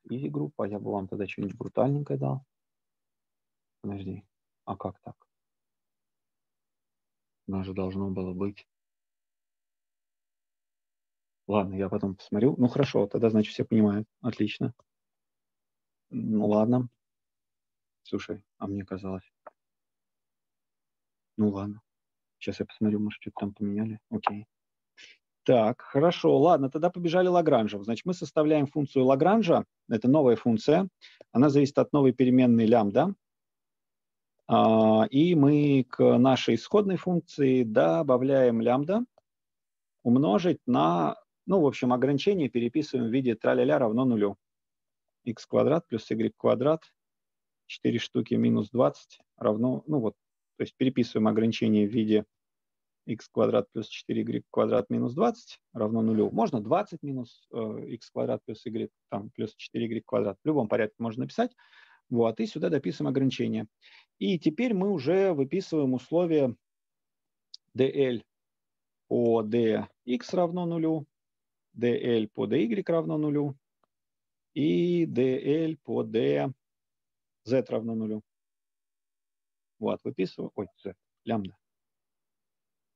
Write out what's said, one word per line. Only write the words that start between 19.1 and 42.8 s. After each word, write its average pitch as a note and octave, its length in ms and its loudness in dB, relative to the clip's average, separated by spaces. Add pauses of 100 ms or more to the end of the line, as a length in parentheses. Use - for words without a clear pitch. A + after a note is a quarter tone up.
Ну, G#2+ 120 2
ладно. G2+ 340 -6 (560)
Щас - 220 -8
я G2+ 60 -6
посмотрю, G#2+ 340 -2
может, G#2 200 -6
что-то - 200 -12
там G2+ 140 -6
поменяли. G#2+ 440 -6 (120)
Окей. G#2 360 -6 (960)
Так, A#2 380 2
хорошо. D3+ 580 2
Ладно, C#3 320 4
тогда E3 200 -2
побежали F3+ 360 0
Лагранжем. C3 560 2
Значит, A2+ 240 -6
мы F3+ 80 -2
составляем D3+ 540 0
функцию C3+ 380 0
Лагранжа. D#3+ 580 4 (240)
Это A#2 200 0
новая C3 280 6
функция. C#3+ 520 2 (440)
Она C3 160 6
зависит C#3 300 2
от - 140 2
новой C#3 200 4
переменной B2 540 4
лямбда. A#2 480 2 (1300)
А, A2 600 4
и E3 260 2
мы C#3+ 540 4
к B2 300 4
нашей B2 380 4
исходной G3 400 0
функции C#3+ 640 0
добавляем C3 960 2
лямбда D3 440 0 (960)
умножить D#3+ 640 2
на, D#3+ 500 0 (300)
ну, F#3 160 2
в D3 40 4
общем, B2 260 0
ограничение C#3 580 0
переписываем A#2+ 580 -2